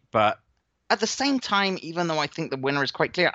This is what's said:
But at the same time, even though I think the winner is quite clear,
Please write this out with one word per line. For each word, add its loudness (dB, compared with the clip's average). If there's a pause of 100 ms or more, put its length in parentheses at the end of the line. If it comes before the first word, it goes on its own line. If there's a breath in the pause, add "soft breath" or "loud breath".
But 2 (500)
at 2
the 0
same 0
time, 0
even -2
though 0
I 0
think -6
the -2
winner 0
is -2
quite 0
clear, 2